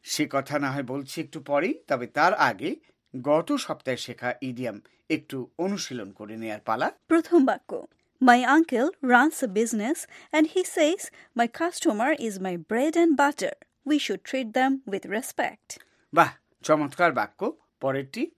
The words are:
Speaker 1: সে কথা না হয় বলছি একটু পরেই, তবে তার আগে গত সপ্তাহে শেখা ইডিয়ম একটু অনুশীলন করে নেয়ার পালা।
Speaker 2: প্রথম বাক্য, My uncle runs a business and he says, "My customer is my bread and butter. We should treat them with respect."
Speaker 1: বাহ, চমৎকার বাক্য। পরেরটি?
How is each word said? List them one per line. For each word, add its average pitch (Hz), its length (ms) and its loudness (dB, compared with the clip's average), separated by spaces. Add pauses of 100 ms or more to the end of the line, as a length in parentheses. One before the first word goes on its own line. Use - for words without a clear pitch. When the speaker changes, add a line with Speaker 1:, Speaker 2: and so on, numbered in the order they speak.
Speaker 1:
সে - 280 -4
কথা 139 280 -2
না 139 120 -2
হয় 139 120 -4
বলছি 135 380 -10
একটু 147 200 -12
পরেই, 147 340 -2 (140)
তবে 123 180 -2
তার 160 280 2
আগে 139 420 0 (460)
গত 156 300 2
সপ্তাহে 139 440 -4
শেখা 123 440 -8
ইডিয়ম 120 400 -8 (300)
একটু 139 360 -4 (120)
অনুশীলন 151 520 -6
করে 107 260 -14
নেয়ার 110 240 -8
পালা। 123 320 -2 (160)
Speaker 2:
প্রথম 320 360 4
বাক্য, - 420 -4 (380)
My 247 200 6 (120)
uncle 277 300 2 (180)
runs 247 460 4
a - 40 -10
business 226 440 -2 (340)
and 311 140 4
he 359 180 -2 (140)
says, 330 320 0 (280)
"My 233 100 2
customer 294 720 -2
is 196 220 -6
my 185 140 -4
bread 240 360 -2
and 339 240 4
butter. 285 360 2 (340)
We 294 120 2
should 196 340 -4
treat 254 200 -4
them 262 420 0
with - 160 -8
respect." - 680 -6 (340)
Speaker 1:
বাহ, 156 140 6 (340)
চমৎকার 151 500 2
বাক্য। 123 400 -4 (280)
পরেরটি? 139 580 -4